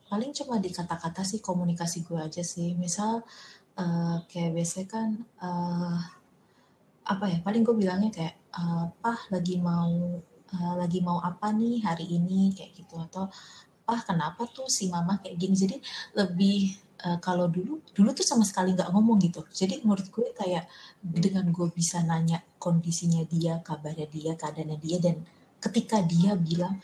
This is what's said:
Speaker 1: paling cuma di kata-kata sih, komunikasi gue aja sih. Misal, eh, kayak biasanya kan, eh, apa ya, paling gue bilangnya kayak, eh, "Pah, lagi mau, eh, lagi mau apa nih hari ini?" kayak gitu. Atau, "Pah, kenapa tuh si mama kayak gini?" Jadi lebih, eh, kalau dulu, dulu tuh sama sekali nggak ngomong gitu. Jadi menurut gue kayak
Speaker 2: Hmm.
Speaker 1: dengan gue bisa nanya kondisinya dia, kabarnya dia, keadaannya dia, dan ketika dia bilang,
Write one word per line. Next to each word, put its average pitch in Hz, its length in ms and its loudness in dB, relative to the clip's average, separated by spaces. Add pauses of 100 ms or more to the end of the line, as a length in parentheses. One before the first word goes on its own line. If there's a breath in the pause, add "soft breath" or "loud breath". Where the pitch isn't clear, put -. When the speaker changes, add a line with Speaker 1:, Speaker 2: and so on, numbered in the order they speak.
(120)
Speaker 1:
paling 233 260 -2
cuma 262 240 -4
di 180 80 -2
kata-kata 170 560 -6
sih, 214 160 -4
komunikasi 170 560 -2 (100)
gue 170 200 -4
aja 175 180 -6
sih. 175 320 -4
Misal, 208 460 -2 (560 loud breath)
eh, 170 380 0 (120)
kayak 170 260 -2
biasanya 170 400 -4
kan, 226 140 0 (380)
eh, 175 500 -2 (1160 soft breath)
apa 196 180 -2
ya, 170 140 0
paling 214 200 2
gue 226 160 4
bilangnya 190 320 2
kayak, 160 220 -4 (240)
eh, 170 260 0 (180)
"Pah, 233 160 0 (140)
lagi 180 240 0
mau, 170 640 0 (320)
eh, 175 280 -2
lagi 180 200 0
mau 175 180 0
apa 180 280 -4 (120)
nih 233 280 2
hari 170 180 -2 (140)
ini?" 190 380 4
kayak - 220 -16
gitu. 170 220 -20
Atau, 180 240 -6 (600 loud breath)
"Pah, 233 180 0
kenapa 170 400 -2 (100)
tuh 262 120 -10 (100)
si 190 160 -2
mama 175 300 0
kayak 175 180 -10
gini?" 190 160 4
Jadi 190 200 2 (420 loud breath)
lebih, 196 400 2 (460)
eh, 175 200 0
kalau 180 240 2
dulu, 214 320 -2 (160)
dulu 202 200 8
tuh 370 100 -2
sama 233 200 4
sekali 185 300 2
nggak 180 160 -6
ngomong 220 240 6 (100)
gitu. 165 140 -4 (100)
Jadi 190 320 -2
menurut 196 320 2
gue 233 120 0 (100)
kayak 180 280 -2 (360 loud breath)
Speaker 2:
Hmm. 170 240 -4
Speaker 1:
dengan 190 260 2
gue 175 220 0
bisa 170 320 -2
nanya 165 340 2 (220)
kondisinya 165 640 2
dia, 165 380 0
kabarnya 151 420 -6
dia, 156 320 -6
keadaannya 151 400 -6
dia, 165 220 -2
dan 170 160 2 (440 loud breath)
ketika 226 440 2
dia 170 320 4
bilang, 175 460 0